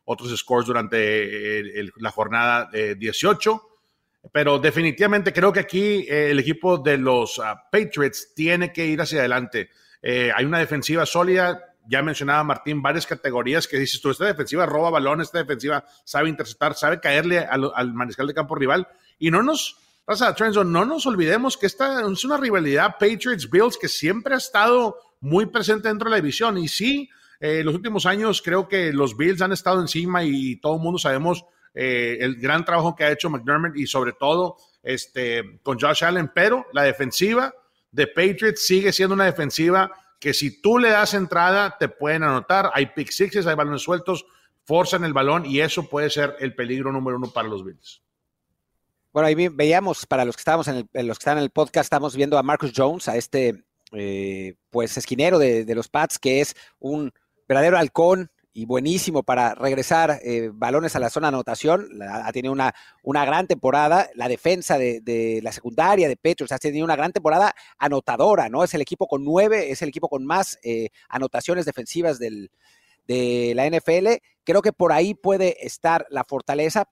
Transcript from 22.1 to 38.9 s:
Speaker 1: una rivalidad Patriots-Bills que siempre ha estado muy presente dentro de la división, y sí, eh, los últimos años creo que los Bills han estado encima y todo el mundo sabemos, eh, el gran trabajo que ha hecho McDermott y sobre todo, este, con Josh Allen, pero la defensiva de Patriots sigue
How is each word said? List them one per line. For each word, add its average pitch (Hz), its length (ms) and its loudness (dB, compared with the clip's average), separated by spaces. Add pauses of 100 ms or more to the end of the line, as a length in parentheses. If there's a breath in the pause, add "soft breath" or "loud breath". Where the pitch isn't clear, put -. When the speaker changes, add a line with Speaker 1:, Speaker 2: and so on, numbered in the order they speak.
Speaker 1:
una 294 120 0
rivalidad 190 640 2
Patriots-Bills 208 800 2
que 170 80 -4
siempre 208 460 -2
ha 262 40 0
estado 233 600 2 (220 loud breath)
muy 165 260 2
presente 214 440 -2
dentro 214 200 -4
de - 20 2
la 214 100 2
división, 202 360 0
y 170 100 -4
sí, 269 400 -2 (320 soft breath)
eh, 156 240 -2
los 151 120 0
últimos 190 320 -2
años 202 340 0
creo 185 260 0
que 180 240 0
los 139 240 0
Bills 170 280 0
han 185 80 0
estado 185 280 0
encima 175 440 -2
y 135 320 -2
todo 156 200 -2
el 160 60 -6
mundo 170 160 -2
sabemos, 160 480 -2 (300 soft breath)
eh, 120 440 -2
el 127 180 -2
gran 147 280 0
trabajo 170 300 0
que - 80 -2
ha 147 80 4
hecho 151 180 -2
McDermott 147 460 -2
y 143 100 -4
sobre 123 280 -2
todo, 160 440 0 (240 soft breath)
este, 120 800 -6
con 127 180 -4
Josh 147 240 2
Allen, 170 300 0
pero 226 400 2
la 143 80 2
defensiva 180 720 0 (380)
de 135 160 2
Patriots 202 580 0
sigue 190 260 4